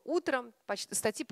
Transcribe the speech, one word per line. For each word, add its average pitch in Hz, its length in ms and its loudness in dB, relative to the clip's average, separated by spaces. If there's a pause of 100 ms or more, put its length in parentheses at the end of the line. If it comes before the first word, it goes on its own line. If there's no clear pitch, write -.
утром, 269 480 0 (140)
поч-, - 240 -4
статьи 220 400 0